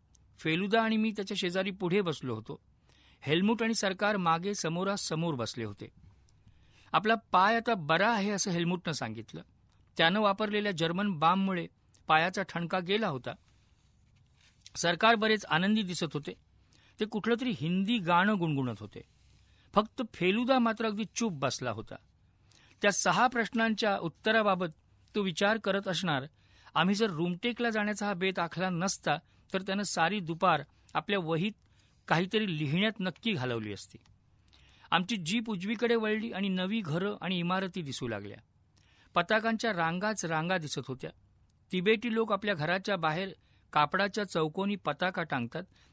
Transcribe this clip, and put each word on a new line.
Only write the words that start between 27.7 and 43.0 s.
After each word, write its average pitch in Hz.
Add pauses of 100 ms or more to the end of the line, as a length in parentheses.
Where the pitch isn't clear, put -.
जाण्याचा 208
हा 202
बेत 190
आखला 180
नसता, 175 (360)
तर 190
त्यानं 196
सारी 180
दुपार 165 (320)
आपल्या 196
वहीत 165 (560)
काहीतरी 185
लिहिण्यात 175
नक्की 185
घालवली 120
असती. - (920)
आमची 180
जीप 214
उजवीकडे 220
वळली 220
आणि 196
नवी 190
घरं 185
आणि 180
इमारती 185
दिसू 135
लागल्या. 104 (760)
पताकांच्या 220
रांगाच 180
रांगा 165
दिसत 151
होत्या. 131 (640)
तिबेटी 220
लोक 220
आपल्या 202
घराच्या 185
बाहेर 165 (440)